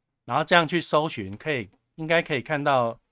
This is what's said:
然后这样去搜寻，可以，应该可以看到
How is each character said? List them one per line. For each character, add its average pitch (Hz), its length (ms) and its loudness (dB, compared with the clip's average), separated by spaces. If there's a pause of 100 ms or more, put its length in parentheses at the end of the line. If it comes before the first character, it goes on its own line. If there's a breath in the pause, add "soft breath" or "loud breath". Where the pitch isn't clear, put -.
(240)
然 123 140 -2
后 156 60 0
这 180 100 2
样 170 120 6
去 170 140 -2
搜 156 280 0
寻， 101 280 -8
可 156 160 -6
以， 113 180 -6 (260)
应 160 100 -10
该 165 160 2
可 160 140 -4
以 120 40 -2
看 143 220 -4
到 123 360 0 (140)